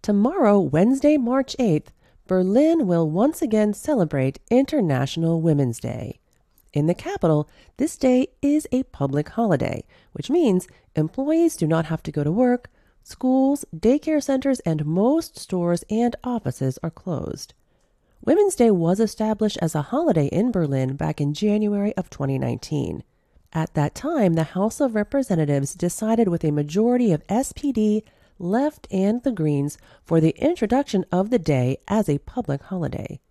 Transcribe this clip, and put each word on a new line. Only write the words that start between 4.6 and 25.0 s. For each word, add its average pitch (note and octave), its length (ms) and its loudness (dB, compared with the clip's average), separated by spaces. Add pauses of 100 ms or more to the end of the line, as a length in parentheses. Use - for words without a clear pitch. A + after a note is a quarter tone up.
Women's C#3+ 400 2
Day. - 400 -10 (540)
In D3 140 0
the F3 80 2
capital, D#3+ 520 0 (300)
this D#4 200 -4
day B3+ 320 2 (120)
is D4 300 0
a B3+ 100 0
public C#3 480 -4
holiday, G3 540 0 (300)
which - 140 -10
means B3 400 2 (280)
employees D4 600 0
do D#3+ 120 -2
not D#3+ 180 0
have D#3+ 160 -4
to D#3 100 -10
go D3 120 -4
to D3+ 80 0
work, A#3+ 400 0 (320)
schools, C4 600 0 (120)
daycare C#4+ 480 0
centers, C4+ 380 0
and D3+ 260 -2
most A3+ 500 0
stores F3 500 -2
and A#3 360 0
offices C3+ 580 -4
are E3 80 -6
closed. - 640 -10 (680)
Women's F#4 320 4
Day A#3 160 4
was F3 280 2
established G#3+ 640 -2
as D#3+ 140 -2
a D3 80 -2
holiday A#3 440 0
in A3+ 240 0
Berlin C#3 440 -2
back D#3 260 -4
in D3 140 0
January G#3 600 0
of F#3 140 -6
twenty C3+ 300 -4
nineteen. B2+ 640 -4 (500)
At D#3+ 220 -4
that D3 180 0
time, B3+ 400 0
the D#3+ 220 -2
House G3+ 260 -2
of B3 140 -2
Representatives E3 800 -2